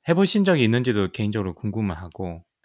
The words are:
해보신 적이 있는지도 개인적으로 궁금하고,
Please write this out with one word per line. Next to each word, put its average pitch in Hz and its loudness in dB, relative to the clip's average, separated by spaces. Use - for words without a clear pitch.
해보신 190 2
적이 170 4
있는지도 110 2
개인적으로 104 -4
궁금하고, 90 -6